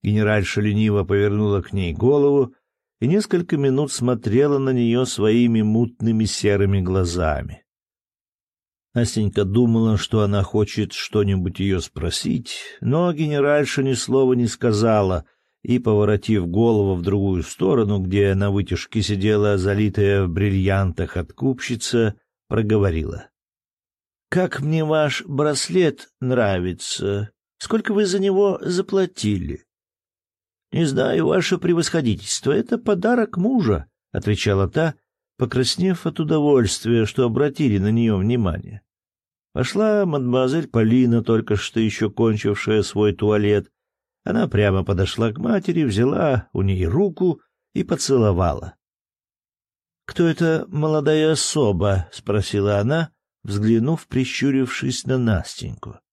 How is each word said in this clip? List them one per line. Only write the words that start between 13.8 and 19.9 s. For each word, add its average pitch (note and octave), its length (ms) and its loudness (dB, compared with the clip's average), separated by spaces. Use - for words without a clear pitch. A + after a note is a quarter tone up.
ни C3+ 100 0
слова C3 400 2
не A#2+ 140 2
сказала — G#2+ 800 0
и, B2 160 0
поворотив G#2 680 2
голову G#2 480 2
в F2 60 -6
другую F#2+ 400 0
сторону, G#2+ 580 0
где G2 360 2
на G2+ 160 0
вытяжке G2+ 500 -2
сидела G#2 560 0
залитая G2 680 0